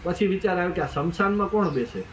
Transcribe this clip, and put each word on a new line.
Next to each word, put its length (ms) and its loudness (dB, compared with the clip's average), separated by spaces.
પછી 240 0
વિચાર 300 0
આવ્યો 140 0
કે 100 -2
આ 60 -2
શમશાનમાં 600 0
કોણ 220 2
બેસે? 440 -4